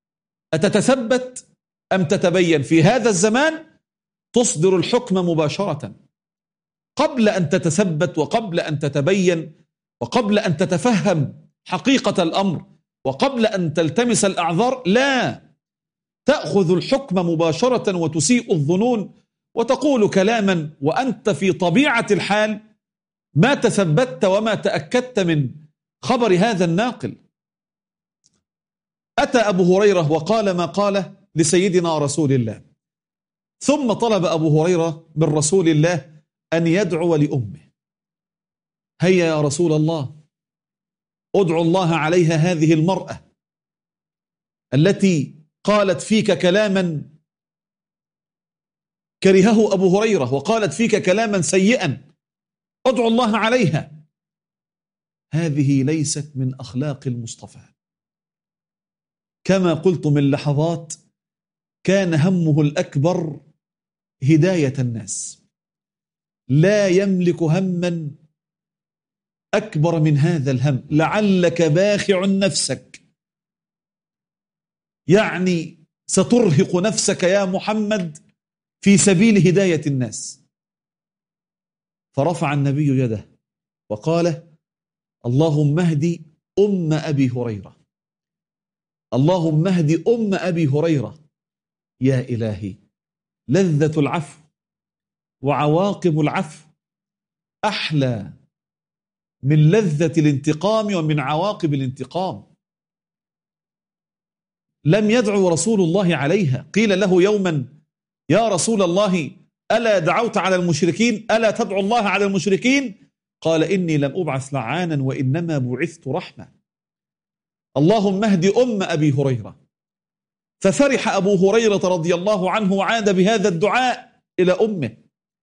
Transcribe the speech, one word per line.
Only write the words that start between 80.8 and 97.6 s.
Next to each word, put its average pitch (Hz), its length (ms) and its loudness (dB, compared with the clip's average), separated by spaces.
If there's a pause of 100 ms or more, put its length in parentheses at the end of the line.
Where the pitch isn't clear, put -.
فرفع 147 360 0
النبي 143 360 0 (100)
يده 110 300 -2 (640)
وقال: 165 640 -4 (720)
"اللهم 147 520 0
اهد 170 460 -2 (340)
أم 185 340 0
أبي 139 380 -2
هريرة، 113 460 -8 (1400)
اللهم 160 540 2
اهد 165 400 0
أم 226 260 0
أبي 170 320 -2
هريرة". 143 520 -2 (840)
يا 131 200 2
إلهي، 107 540 -6 (760)
لذة 156 520 0
العفو 143 400 -6 (1000)
وعواقب 151 800 0
العفو 151 480 -4 (960)